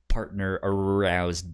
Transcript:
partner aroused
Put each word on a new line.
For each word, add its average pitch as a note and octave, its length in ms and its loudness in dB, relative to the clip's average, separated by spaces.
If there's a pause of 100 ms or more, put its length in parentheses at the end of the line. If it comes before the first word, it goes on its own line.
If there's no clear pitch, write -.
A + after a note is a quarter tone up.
partner G2 540 -2
aroused F#2+ 920 0